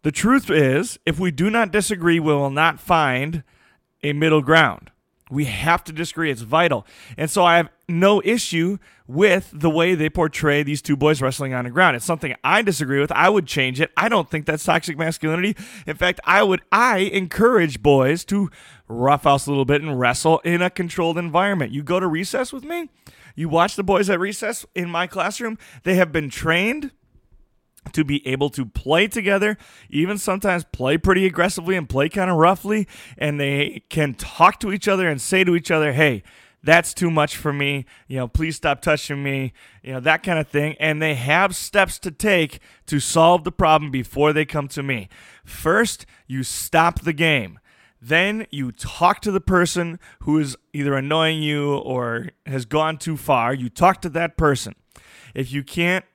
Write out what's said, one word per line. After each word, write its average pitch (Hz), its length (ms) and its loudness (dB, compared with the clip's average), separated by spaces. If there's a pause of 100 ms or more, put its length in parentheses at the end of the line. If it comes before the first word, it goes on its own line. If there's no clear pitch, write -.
The 151 100 0
truth 247 380 2
is, 151 560 2
if 151 120 -2
we 180 140 0
do 160 180 0
not 220 220 0
disagree, 170 480 0
we 151 140 0
will 139 160 0
not 151 280 0
find 151 640 0 (640)
a 147 80 -2
middle 156 300 4
ground. 143 500 2 (400)
We 143 140 -2
have 131 400 0
to 156 80 -14
disagree. 160 360 -4
It's 120 120 -6
vital. 139 440 0 (320)
And 156 140 -4
so 185 120 2
I 170 140 6
have 165 120 0 (180)
no 190 360 4
issue 190 540 -2 (300)
with 185 440 2
the 156 200 0
way 170 240 2
they 156 140 0
portray 151 520 0
these 143 220 -4
two 147 120 0
boys 147 240 2
wrestling 131 340 -4
on 123 120 -6
the 123 60 -10
ground. 160 240 2
It's 120 100 -8
something 160 380 -4
I 185 180 2
disagree 139 380 0
with. 143 120 0
I 170 180 4
would 196 180 2
change 131 340 -2
it. 160 160 -2
I 185 100 0
don't 208 220 0
think 151 160 -6
that's 156 180 -4
toxic 165 360 -2
masculinity. 165 560 -2 (320)
In 156 100 -6
fact, 180 280 0
I 196 180 4
would, 190 180 0 (100)
I 226 280 2
encourage 185 840 2
boys 143 440 2
to 196 260 0 (360)
roughhouse 139 600 2
a - 20 -6
little 139 160 2
bit 143 160 2
and 147 180 -6
wrestle 127 440 2
in 175 180 0
a 180 80 0
controlled 170 480 -2
environment. 170 540 0
You 143 100 -6
go 175 180 -2
to 185 80 0
recess 196 460 -4
with 262 100 -14
me, 330 260 -8 (460)
you 156 140 -6
watch 170 260 0
the 202 80 -4
boys 190 260 0
at 180 100 0
recess 208 460 -6 (100)
in 175 140 -6
my 170 180 -4
classroom, 208 500 -6 (260)
they 180 120 2
have 180 160 4
been 151 180 -2
trained 214 600 -2 (1000)
to 156 100 0
be 143 220 -2
able 135 240 -2
to 131 160 -6
play 160 420 0
together, 202 500 0 (320)
even 180 280 -2
sometimes 190 460 -2
play 135 340 -2
pretty 185 280 2
aggressively 175 500 0
and 156 120 -4
play 139 220 0
kinda 185 240 0
roughly, 190 540 2 (280)
and 147 240 -4
they 143 500 -2
can 147 260 -2
talk - 440 2
to 202 140 -4
each 208 140 -4
other 185 200 2
and 143 140 -2
say 185 220 2
to 175 120 4
each 170 140 -4
other, 156 240 2
"Hey, 131 300 2 (400)
that's 165 320 4
too 170 160 0
much 151 260 0
for 147 160 -4
me, 143 320 -4 (220)
you 135 100 -8
know, 127 100 -4
please 160 280 -4
stop 143 260 -2
touching 147 400 -2
me," 135 320 -4 (300)
you 131 100 -12
know, 131 60 -8
that 156 240 0
kinda 160 200 -2
thing. 147 360 -2
And 156 200 0
they 156 140 0
have 156 420 0
steps - 440 -2
to 185 100 -8
take 175 500 0 (280)
to 147 120 0
solve 165 440 4
the 175 80 -6
problem 156 400 2
before 135 420 0
they 156 120 0
come 143 240 -6
to 147 120 -8
me. 123 260 -6 (360)
First, - 640 -2 (180)
you 131 160 -6
stop - 600 0
the 165 120 -4
game. 139 460 0 (420)
Then 185 500 0
you 131 200 -6
talk - 500 -2
to 208 100 -2
the 190 100 0
person 175 580 0 (220)
who 151 180 0
is 135 180 -4 (160)
either 143 220 -2
annoying 156 460 0
you 147 340 -2
or 120 540 -6 (160)
has 135 200 -6
gone 156 320 -2
too 156 200 -6
far. 123 360 0
You 123 160 -6
talk 185 320 2
to 180 80 -8
that 156 280 -4
person. 139 380 0 (580)
If 127 180 -6
you 139 120 -4
can't 180 520 -2